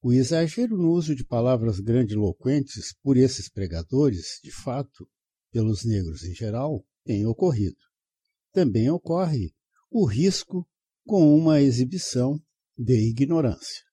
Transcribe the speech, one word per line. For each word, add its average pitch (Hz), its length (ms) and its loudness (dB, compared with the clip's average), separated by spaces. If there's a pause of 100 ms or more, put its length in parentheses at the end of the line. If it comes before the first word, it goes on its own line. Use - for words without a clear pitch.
O 123 100 -2
exagero 165 640 0
no 170 140 2
uso 156 240 0
de 117 100 -10
palavras 117 540 0
grandiloquentes 110 1200 -2
por 135 160 2
esses 127 320 2
pregadores, 95 920 -4
de - 80 -20
fato, - 560 -10 (440)
pelos 110 340 -2
negros 85 380 -4
em 87 120 -10
geral, 117 500 -6 (200)
tem 104 200 -2
ocorrido. 113 520 0 (720)
Também 120 380 2
ocorre 165 640 -2 (360)
o 214 160 2
risco 175 600 -2 (380)
com 165 280 6
uma 156 280 6
exibição 131 800 0 (360)
de 117 320 2
ignorância. 135 840 -2